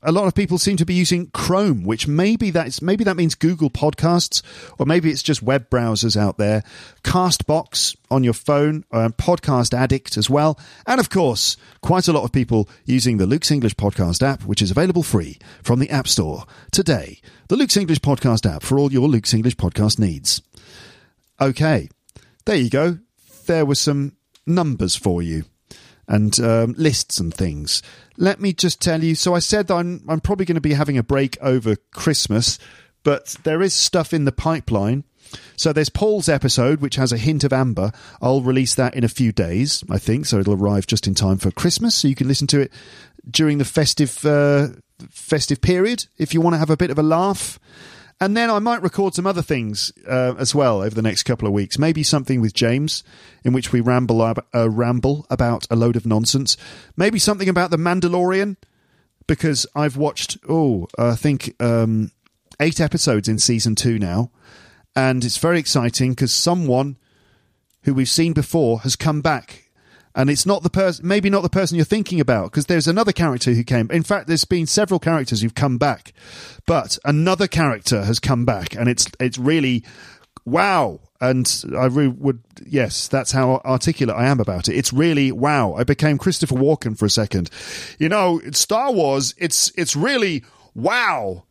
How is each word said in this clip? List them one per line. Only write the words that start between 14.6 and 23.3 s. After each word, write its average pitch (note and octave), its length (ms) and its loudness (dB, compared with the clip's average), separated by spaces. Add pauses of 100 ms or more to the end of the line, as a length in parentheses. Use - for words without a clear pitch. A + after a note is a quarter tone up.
is G2+ 80 0
available E3 340 2
free - 340 -2 (260)
from B2 160 2
the C#3 100 0
App C#3 200 -2
Store D#2 340 -2 (300)
today. G2 480 0 (260)
The - 80 2
Luke's C4+ 220 2
English E3 220 2
Podcast B2+ 540 2
app D2+ 100 -12
for C3 140 0
all C#3+ 140 2
your C3 160 2
Luke's A#2 260 2
English A2+ 220 2
Podcast G#2 420 0
needs. E2 440 -2 (1000)
Okay, C3+ 480 0 (560)
there G#3+ 140 2
you B2 120 2
go. D#3+ 300 2 (460)